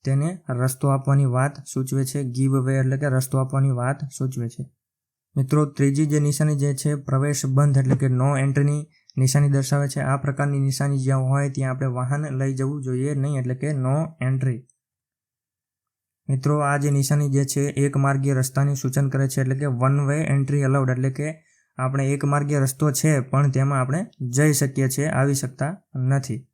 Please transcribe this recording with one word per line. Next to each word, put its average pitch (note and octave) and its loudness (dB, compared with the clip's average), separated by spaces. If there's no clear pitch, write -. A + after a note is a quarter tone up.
તેને D3 -2
રસ્તો C3 -2
આપવાની C3+ 2
વાત C3 0
સૂચવે C3 -2
છે. C#3+ -6
give C3+ 0
way C3+ 0
એટલે C3+ 0
કે D3 -2
રસ્તો C3 0
આપવાની C3+ 2
વાત C3 -2
સૂચવે B2+ -4
છે. - -12
મિત્રો, D3 2
ત્રીજી C#3 0
જે D3 2
નિશાની D3 2
જે C#3 0
છે D3 -2
પ્રવેશ C#3 -2
બંધ C3+ 4
એટલે C3 4
કે C#3 0
no C3 2
entry-ની C#3+ 0
નિશાની C#3+ 4
દર્શાવે C#3 2
છે. C#3 -6
આ C3+ 0
પ્રકારની C#3+ -2
નિશાની C3+ 0
જ્યાં C3 0
હોય C3+ 0
ત્યાં C3+ -4
આપણે C3 -2
વાહન C3 -2
લઈ C3+ -2
જવું C3+ -4
જોઈએ C3 -2
નહીં, C#3 -2
એટલે B2+ -4
કે C3+ -6
no C#3 -2
entry. C3 -2
મિત્રો, D3 0
આ C#3+ 0
જે C#3+ 0
નિશાની C#3+ 2
જે C#3 2
છે C#3 -2
એક C#3+ 0
માર્ગીય C#3 2
રસ્તાનું C3+ 0
સૂચન C3+ 0
કરે C3+ 0
છે, C3+ -2
એટલે C3 0
કે C#3+ -4
one C3 2
way D3 0
entry C#3 0
allowed, C3 2
એટલે B2+ 0
કે D3+ -8
આપણે C3+ -2
એક C#3+ -2
માર્ગીય C#3+ 0
રસ્તો C3+ 0
છે D3 2
પણ C#3 2
તેમાં C3+ 0
આપણે D3 -2
જઈ C#3 4
શકીએ C3+ 0
છીએ, C#3 -2
આવી C#3 0
શકતા C#3 -6
નથી. C3 -2